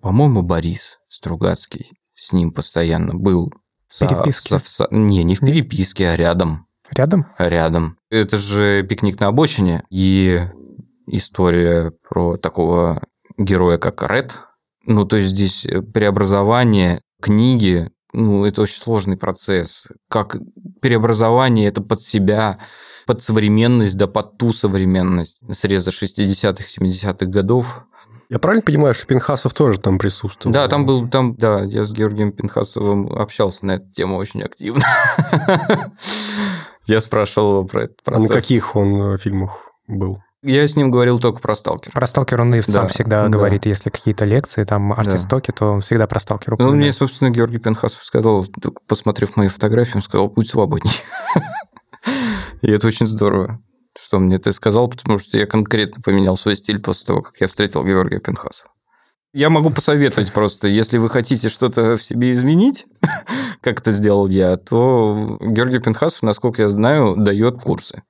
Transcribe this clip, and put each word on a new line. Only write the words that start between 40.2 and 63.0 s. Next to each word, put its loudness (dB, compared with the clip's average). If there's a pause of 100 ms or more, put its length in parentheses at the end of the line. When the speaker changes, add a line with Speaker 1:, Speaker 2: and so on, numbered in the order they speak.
Speaker 1:
Я 2
с -2
ним 2
говорил 4
только 0
про -2
"Сталкер". -6
Speaker 2:
Про -2
"Сталкер" 0
он 4
и 2
сам 2
Speaker 1:
Да, -2
Speaker 2:
всегда 0
Speaker 1:
да. 2
Speaker 2:
говорит, 2
если -2
какие-то -2
лекции, 0
там, 0
Speaker 1:
Да. 0
Speaker 2:
арт-истоки, 0
то 0
он 0
всегда 2
про -2
"Сталкер" -6
Speaker 1:
Ну, -2
мне, 4
Speaker 2:
упоминает. 4
Speaker 1:
собственно, 0
Георгий 0
Пинхасов -4
сказал, 2
т-, -8 (160)
посмотрев -2
мои 4
фотографии, 0
он 0
сказал: 0
"Будь 0
свободней". 0 (420)
<laughs> -6
И 2
это 2
очень 0
здорово, -2 (400)
что -4
он 4
мне 4
это -4
сказал, 0
потому -2
что -6
я 2
конкретно -2
поменял 2
свой -2
стиль -4
после -6
того, 0
как -20
я 0
встретил -2
Георгия 0
Пинхасова. -10 (640)
Я 4
могу 4
посоветовать 2
просто, 0
если 2
вы 2
хотите 0
что-то 0
в -6
себе -2
изменить, 2 (160)